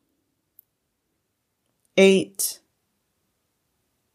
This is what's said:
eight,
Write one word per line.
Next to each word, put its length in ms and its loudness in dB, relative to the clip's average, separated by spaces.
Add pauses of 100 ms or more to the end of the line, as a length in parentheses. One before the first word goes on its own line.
(2000)
eight, 640 -2 (1600)